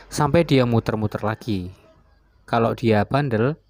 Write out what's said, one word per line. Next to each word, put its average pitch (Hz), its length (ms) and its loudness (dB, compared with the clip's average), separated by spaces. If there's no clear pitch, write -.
sampai 151 320 2
dia 131 240 2
muter-muter 107 560 -2
lagi. 101 480 -6
Kalau 113 320 0
dia 107 320 2
bandel 135 480 -2